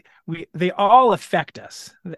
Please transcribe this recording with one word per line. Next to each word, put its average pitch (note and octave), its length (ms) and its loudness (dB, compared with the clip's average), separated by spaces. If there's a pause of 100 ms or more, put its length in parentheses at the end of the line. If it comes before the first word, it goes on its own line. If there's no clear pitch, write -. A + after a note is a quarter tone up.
(260)
we, E3 280 -10
they F3+ 160 -2
all A3 420 4
affect - 460 -4
us, - 360 -20 (100)
th-, E3+ 140 -14